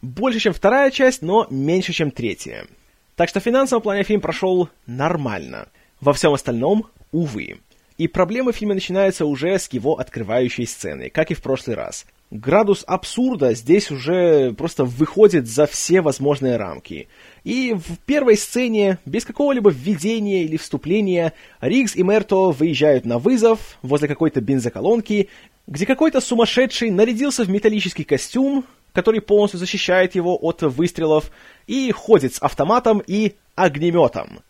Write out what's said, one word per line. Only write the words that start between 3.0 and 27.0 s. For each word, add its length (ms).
Так 120
что 120
в 20
финансовом 400
плане 220
фильм 160
прошёл 480
нормально. 800
Во 120
всём 200
остальном, 540
увы. 480
И 80
проблемы 460
в 40
фильме 180
начинаются 520
уже 320
с 140
его 260
открывающей 680
сцены, 460
как 220
и 20
в 80
прошлый 320
раз. 320
Градус 560
абсурда 680
здесь 360
уже 640
просто 320
выходит 600
за 200
все 360
возможные 540
рамки. 520
И 320
в 300
первой 320
сцене, 720
без 180
какого-либо 460
введения 720
или 140
вступления, 760
Риггс 340
и 60
Мерто 480
выезжают 560
на 120
вызов 600
возле 280
какой-то 340
бензоколонки, 880
где 200
какой-то 340
сумасшедший 680
нарядился 540